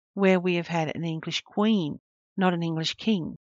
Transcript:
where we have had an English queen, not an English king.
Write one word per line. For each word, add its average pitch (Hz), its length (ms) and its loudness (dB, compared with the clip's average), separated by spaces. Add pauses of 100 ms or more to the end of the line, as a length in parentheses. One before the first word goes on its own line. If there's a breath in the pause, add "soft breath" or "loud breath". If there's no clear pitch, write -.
(140)
where 190 260 4
we 180 160 0
have 170 120 -4
had 165 280 -2
an 165 80 -6
English 160 380 -6
queen, 208 580 0 (380)
not 185 160 4
an 170 100 -2
English 160 320 -2
king. 190 400 -2 (140)